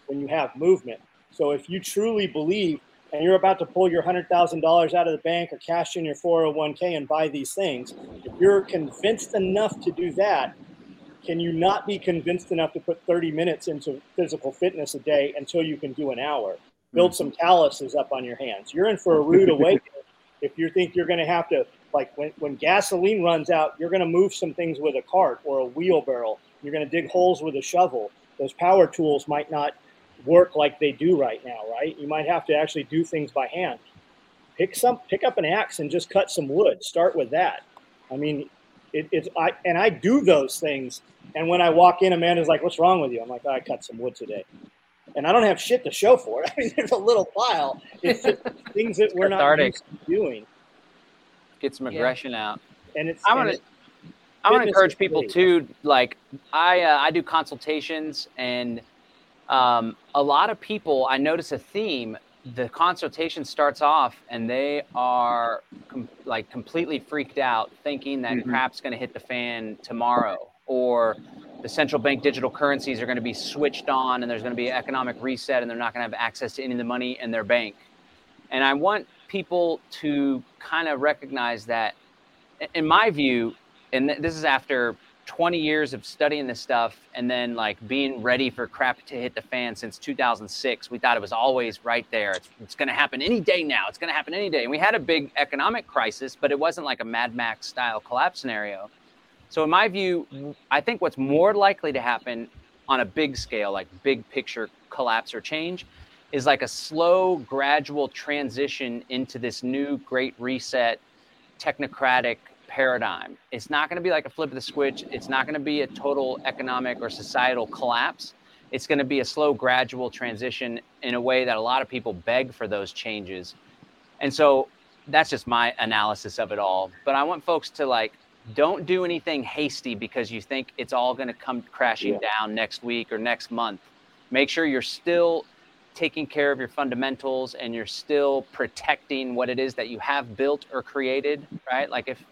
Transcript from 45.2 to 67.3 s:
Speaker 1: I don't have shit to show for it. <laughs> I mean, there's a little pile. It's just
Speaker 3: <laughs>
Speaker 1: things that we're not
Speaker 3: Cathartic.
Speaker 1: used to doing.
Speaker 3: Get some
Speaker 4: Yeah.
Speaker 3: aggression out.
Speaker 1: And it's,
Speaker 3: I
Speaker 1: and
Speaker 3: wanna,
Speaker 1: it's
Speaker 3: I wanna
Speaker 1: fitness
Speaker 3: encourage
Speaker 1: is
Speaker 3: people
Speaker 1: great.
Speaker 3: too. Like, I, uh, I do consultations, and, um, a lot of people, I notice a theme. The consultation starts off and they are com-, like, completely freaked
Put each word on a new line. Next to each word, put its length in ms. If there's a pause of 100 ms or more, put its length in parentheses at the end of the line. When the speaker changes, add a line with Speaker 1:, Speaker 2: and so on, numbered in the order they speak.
Speaker 1:
I 60
don't 100
have 160
shit 240
to 80
show 260
for 260
it. 100
<laughs> 40
I 40
mean, 160
there's 160
a 40
little 280
pile. 560 (200)
It's 220
just 160 (180)
Speaker 3:
<laughs> 160
Speaker 1:
things 240
that 160
we're 140
not 120
Speaker 3:
Cathartic. 340
Speaker 1:
used 120
to 260
doing. 340 (1120)
Speaker 3:
Get 160
some 120
Speaker 4:
Yeah. 120
Speaker 3:
aggression 340
out. 260 (360)
Speaker 1:
And 140
it's, 160
Speaker 3:
I 60
Speaker 1:
and 80
Speaker 3:
wanna, 120
Speaker 1:
it's 100 (800)
Speaker 3:
I 80
wanna 120
Speaker 1:
fitness 120
Speaker 3:
encourage 180
Speaker 1:
is 20
Speaker 3:
people 260
Speaker 1:
great. 100
Speaker 3:
too. 360 (160)
Like, 340 (360)
I, 280
uh, 160
I 140
do 100
consultations, 1160
and, 440 (680)
um, 460 (200)
a 80
lot 260
of 100
people, 500
I 80
notice 340
a 80
theme. 580 (380)
The 140
consultation 720
starts 380
off 340 (140)
and 200
they 340 (120)
are 680 (260)
com-, 180 (160)
like, 260
completely 500
freaked 400